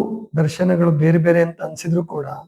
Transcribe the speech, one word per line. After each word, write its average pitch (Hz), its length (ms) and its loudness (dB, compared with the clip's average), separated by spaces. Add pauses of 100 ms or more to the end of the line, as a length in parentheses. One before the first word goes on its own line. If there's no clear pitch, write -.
(380)
ದರ್ಶನಗಳು 170 540 2
ಬೇರೆ 160 260 4
ಬೇರೆ 170 240 4
ಅಂತ 165 200 -2
ಅನ್ಸಿದ್ರು 165 440 -4
ಕೂಡ, 151 200 -8 (220)